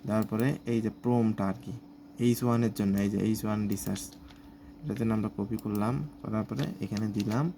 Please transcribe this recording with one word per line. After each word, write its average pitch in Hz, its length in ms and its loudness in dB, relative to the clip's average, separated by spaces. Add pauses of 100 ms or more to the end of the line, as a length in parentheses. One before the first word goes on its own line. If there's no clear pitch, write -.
দেওয়ার 110 240 2
পরে 120 360 2
এই 117 180 2
যে 107 60 2 (120)
প্রম্পটটা 113 420 2
আর 98 180 0
কি - 100 -8 (460)
এইচ 120 260 4
ওয়ানের 117 340 4
জন্য, 98 200 2
এই 101 120 2
যে 101 80 0
এইচ 110 260 2
ওয়ান 107 240 0
রিসার্চ, 98 360 -4 (760)
এটার 107 160 -4
জন্য 113 160 2
আমরা 107 220 0
কপি 107 200 -2
করলাম, 107 520 0 (140)
করার 110 220 -2
পরে 131 200 -4 (160)
এখানে 107 280 -2
দিলাম 110 500 0